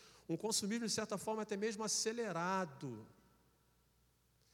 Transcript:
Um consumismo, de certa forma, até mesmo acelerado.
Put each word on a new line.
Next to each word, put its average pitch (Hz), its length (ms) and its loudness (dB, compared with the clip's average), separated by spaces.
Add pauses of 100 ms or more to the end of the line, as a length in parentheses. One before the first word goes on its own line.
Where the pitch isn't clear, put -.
(260)
Um 165 100 0
consumismo, 220 500 2
de 190 60 0
certa 214 260 0
forma, 220 240 0
até 208 160 -2
mesmo 214 260 0
acelerado. 180 1200 0 (1500)